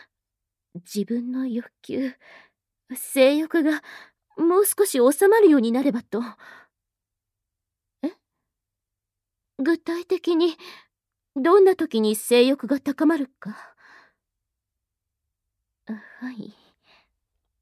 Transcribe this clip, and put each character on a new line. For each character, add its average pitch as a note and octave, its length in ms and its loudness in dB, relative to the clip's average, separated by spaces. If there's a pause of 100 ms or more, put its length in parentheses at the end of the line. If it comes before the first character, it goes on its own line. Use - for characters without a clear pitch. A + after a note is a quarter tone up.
(760)
自 G3 280 -8
分 A#3+ 300 -8
の C4 120 -6
欲 A#3+ 360 -10
求、 C4 340 -8 (800)
性 C4+ 400 2
欲 D#4 280 -2
が D4+ 200 -2 (540)
も F4 240 2
う G4+ 40 4
少 G4 200 -2
し D4 120 -4
収 C#4+ 300 4
ま A4 140 6
る F#4+ 80 8
よ D4 80 6
う A#3 40 4
に A#3 120 0
な B3+ 100 -2
れ C#4 80 0
ば A#3+ 120 -6
と。 G#3+ 180 -8 (1800)
え？ E4+ 140 -8 (1400)
具 D#4+ 200 -2
体 E4+ 280 -8
的 F4 320 -2
に D#4+ 180 0 (800)
ど E4+ 240 4
ん G4 60 6
な F#4+ 100 4
時 A3 260 -4
に G#3+ 140 0
性 A#3+ 300 2
欲 C4+ 220 -2
が C4+ 120 -2
高 - 260 -4
ま D#4+ 100 4
る C#4 120 -6 (120)
か。 - 360 -18 (2000)
あ、 A3 80 -12 (260)
は B3+ 120 -12
い。 G#3+ 220 -16 (1080)